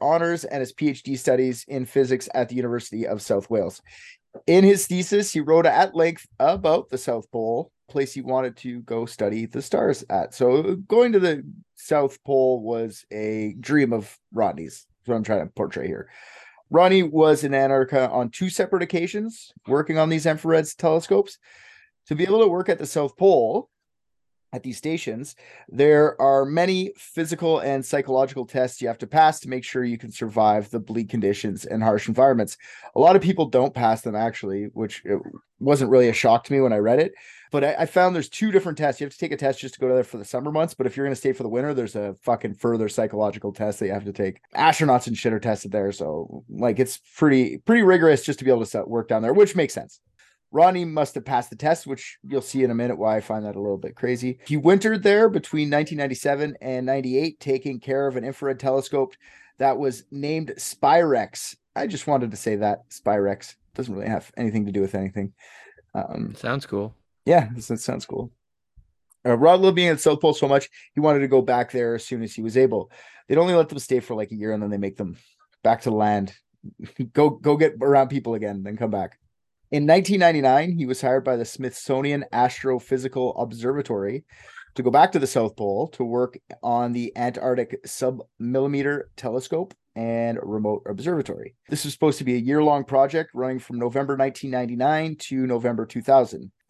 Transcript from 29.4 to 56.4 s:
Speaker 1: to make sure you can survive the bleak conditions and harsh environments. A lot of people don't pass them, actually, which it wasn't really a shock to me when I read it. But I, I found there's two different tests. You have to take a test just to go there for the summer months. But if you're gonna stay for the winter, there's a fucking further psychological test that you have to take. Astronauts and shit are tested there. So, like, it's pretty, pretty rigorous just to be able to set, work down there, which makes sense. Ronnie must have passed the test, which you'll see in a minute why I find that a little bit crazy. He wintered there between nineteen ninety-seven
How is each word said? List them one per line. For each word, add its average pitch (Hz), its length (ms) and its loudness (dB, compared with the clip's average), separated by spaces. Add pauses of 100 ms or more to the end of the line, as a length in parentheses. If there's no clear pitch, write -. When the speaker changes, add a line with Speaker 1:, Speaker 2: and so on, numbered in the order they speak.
Speaker 1:
to 131 80 -14
make 127 160 -6
sure 127 180 -4
you 120 140 -2
can 113 140 -14
survive 107 580 2
the 117 120 -6
bleak 110 280 -6
conditions 101 560 -2
and 110 180 -4
harsh 107 240 2
environments. 120 520 2 (360)
A - 60 0
lot 180 160 8
of 190 60 6
people 165 240 2
don't 127 260 2
pass 113 300 0
them, 107 120 -6
actually, 107 500 -4 (100)
which 110 320 -8
it 98 120 0 (400)
wasn't 135 320 2
really 123 200 6
a - 20 -2
shock 117 320 2
to - 80 -6
me 139 80 2
when 120 140 2
I - 20 2
read 110 220 2
it. 170 160 0 (360)
But 143 140 0
I, 147 140 0
I 160 80 0
found 180 280 2
there's 151 140 -4
two 214 240 -4
different 175 240 0
tests. 147 240 -2
You 143 60 -6
have 139 80 -14
to - 40 -20
take 160 140 -6
a 139 60 -8
test 135 220 -2
just 131 120 -14
to - 80 -18
go 131 80 0
there 127 160 2
for - 140 -12
the 101 80 -14
summer 139 260 -8
months. 160 220 -2
But - 120 -4
if 139 120 -6
you're 139 80 -2
gonna 135 100 -4
stay 131 160 -2
for 127 100 -6
the 113 60 -6
winter, 127 240 -4
there's 117 240 -6
a 101 240 -6
fucking 113 360 -4
further 113 340 -2
psychological 104 600 -4
test 107 300 -6
that 110 60 -2
you 95 80 -4
have 101 100 -8
to 101 80 -10
take. 95 300 -6 (120)
Astronauts 151 520 2
and 117 100 -4
shit 113 160 -2
are 107 80 -2
tested 107 320 -4
there. 101 180 0
So, 82 600 -8
like, 107 280 -2
it's 131 220 0 (160)
pretty, 131 400 4
pretty 233 260 4
rigorous 165 400 6
just - 180 -6
to 127 40 -10
be 131 60 4
able 120 100 4
to 107 60 -4
set, 107 200 -6
work 113 220 -4
down 110 140 0
there, 120 100 0
which 196 240 6
makes 156 160 0
sense. - 280 -12 (500)
Ronnie 175 340 4
must 156 320 -4
have 123 80 -10
passed 127 260 -4
the 113 60 -18
test, 160 280 -2
which - 380 -12
you'll 135 180 -4
see 131 220 -2
in 123 80 2
a 113 60 -2
minute 120 200 -2
why 110 200 0
I 107 40 0
find 107 240 -8
that 101 120 -10
a 98 40 -10
little 101 160 -4
bit - 200 -12
crazy. 123 500 -4
He 151 100 -4
wintered 196 460 2
there 214 260 6
between 151 400 -2
nineteen 151 300 -2
ninety-seven 143 600 -4